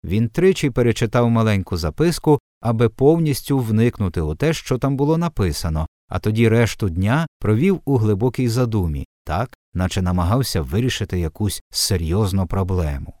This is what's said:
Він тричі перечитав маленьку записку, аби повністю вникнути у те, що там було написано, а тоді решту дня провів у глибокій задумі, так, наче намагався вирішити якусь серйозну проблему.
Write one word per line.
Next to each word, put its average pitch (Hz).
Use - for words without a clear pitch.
Він 110
тричі 165
перечитав 120
маленьку 107
записку, 147
аби 117
повністю 143
вникнути 110
у 78
те, 156
що 139
там 139
було 147
написано, 82
а 90
тоді 110
решту 113
дня 104
провів 131
у 139
глибокій 113
задумі, 110
так, 92
наче 90
намагався 90
вирішити 95
якусь 90
серйозну 92
проблему. 87